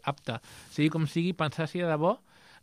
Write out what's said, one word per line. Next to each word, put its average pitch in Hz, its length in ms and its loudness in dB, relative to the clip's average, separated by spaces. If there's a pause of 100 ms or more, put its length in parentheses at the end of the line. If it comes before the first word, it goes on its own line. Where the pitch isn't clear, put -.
apta. 127 320 -4 (320)
Sigui 147 220 4
com 160 120 2
sigui, 170 320 0
pensar 156 320 -2
si 180 140 -4
de 170 80 0
debò 160 240 2 (480)